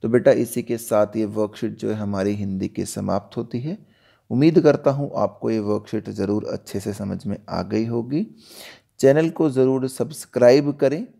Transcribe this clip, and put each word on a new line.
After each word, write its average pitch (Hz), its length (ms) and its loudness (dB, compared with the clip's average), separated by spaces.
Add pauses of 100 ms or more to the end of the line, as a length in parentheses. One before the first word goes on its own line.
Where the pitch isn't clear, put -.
तो 123 60 -2
बेटा 120 220 4
इसी 123 320 0
के 120 140 -4
साथ 107 300 0 (100)
ये 110 80 0
वर्कशीट 107 520 -4
जो 107 120 -6
है 107 60 -2
हमारी 104 400 -2
हिंदी 98 340 -6
की 98 160 -8
समाप्त 98 520 -6
होती 117 240 -8
है। 160 260 -10 (440)
उम्मीद 156 300 4
करता 147 300 4
हूँ 139 260 -4
आपको 107 340 -2
ये 113 80 0
वर्कशीट 104 520 -4
ज़रूर 101 340 -2
अच्छे - 360 -8
से 104 120 -6
समझ 98 340 -8
में 101 120 -6 (100)
आ 92 140 -4
गई 107 220 -2
होगी। 120 420 -4 (720)
चैनल 151 320 4
को 160 200 0
ज़रूर 131 380 2
सब्सक्राइब 131 840 4
करें 143 340 -2 (140)